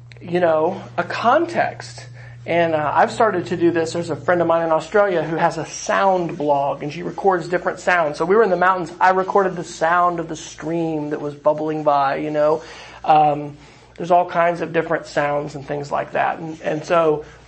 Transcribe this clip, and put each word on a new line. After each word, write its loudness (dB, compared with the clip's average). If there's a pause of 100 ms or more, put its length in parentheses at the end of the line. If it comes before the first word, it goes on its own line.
(200)
you -2
know, 2 (140)
a -2
context. -2 (380)
And, 0
uh, 0
I've 4
started 2
to -4
do 4
this. -2
There's -4
a -4
friend 2
of 0
mine 0
in 2
Australia 2
who -4
has 0
a -4
sound 0
blog, 0
and -6
she -10
records 0
different -2
sounds. 0
So 0
we 2
were 6
in 4
the 2
mountains. 2
I 6
recorded 2
the -8
sound 0
of -6
the -8
stream -6
that -6
was -8
bubbling 0
by, 2
you -4
know. 2 (420)
Um, 4 (400)
there's -4
all 4
kinds 0
of -6
different -2
sounds -2
and -12
things -6
like -4
that. -2
And, -12
and -4
so 2 (240)